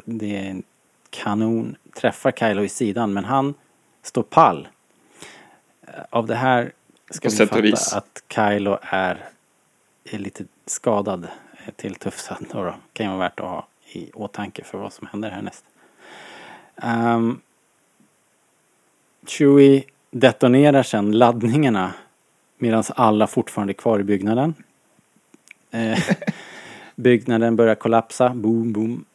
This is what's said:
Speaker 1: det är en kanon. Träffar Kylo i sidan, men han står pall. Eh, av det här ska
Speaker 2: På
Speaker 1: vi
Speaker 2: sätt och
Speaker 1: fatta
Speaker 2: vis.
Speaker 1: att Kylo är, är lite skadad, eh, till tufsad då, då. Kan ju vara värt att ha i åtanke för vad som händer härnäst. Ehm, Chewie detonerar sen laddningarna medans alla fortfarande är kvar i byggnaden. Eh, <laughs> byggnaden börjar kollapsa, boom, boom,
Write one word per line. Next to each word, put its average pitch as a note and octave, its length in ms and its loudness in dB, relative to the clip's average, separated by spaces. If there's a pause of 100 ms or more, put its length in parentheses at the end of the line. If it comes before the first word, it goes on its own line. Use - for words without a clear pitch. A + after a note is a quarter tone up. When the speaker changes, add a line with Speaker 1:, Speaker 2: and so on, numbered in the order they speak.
Speaker 1:
det G#2+ 320 -8
är G2 120 -8
en F#2 140 -10 (460)
kanon. A2+ 680 -4 (200)
Träffar - 360 -2
Kylo G#2 320 -2
i G2 60 -4
sidan, G#2+ 440 -4
men G2 120 -6
han C3+ 280 -2 (500)
står - 200 -4
pall. G2+ 440 4 (1200)
Eh, - 60 -20 (160)
av A2+ 180 -2
det A2+ 80 -4
här B2 360 0 (380)
ska - 200 -8
Speaker 2:
På - 20 0
Speaker 1:
vi G#2+ 60 -4
Speaker 2:
sätt G#2+ 60 4
och G#2 60 4
Speaker 1:
fatta A2+ 120 0
Speaker 2:
vis. - 320 0
Speaker 1:
att - 300 -10 (120)
Kylo G#2 460 0
är, F#2 440 -4 (840)
är G#2+ 80 -10
lite G2 240 -14 (220)
skadad, G2+ 580 -4
eh, - 520 -20
till F#2+ 200 -12
tufsad - 560 -12
då, G2+ 120 -8
då. E2+ 120 -8 (180)
Kan A2 120 -8
ju G2 40 -6
vara F#2+ 100 -6
värt F2+ 200 -4
att E2+ 60 -10
ha E2+ 220 -12 (240)
i F2 220 -16
åtanke G2+ 500 -14
för - 140 -14
vad G2+ 160 -12
som - 180 -20
händer G#2 180 -10
härnäst. G2 360 -14 (1120)
Ehm, A#2 640 -2 (1900)
Chewie C#3 560 6 (280)
detonerar C3 720 6
sen G#2 280 -2
laddningarna A#2 840 2 (640)
medans A2+ 380 0
alla G#2+ 320 4
fortfarande G#2 440 -4
är - 40 -10
kvar A2 240 0
i G2+ 40 -2
byggnaden. G#2+ 500 0 (1160)
Eh, F#3 280 -2 (500)
<laughs> - 460 -20
byggnaden A#2 600 2
börjar A2 200 4
kollapsa, A2+ 540 0
boom, A2+ 440 -2
boom, A2+ 420 -4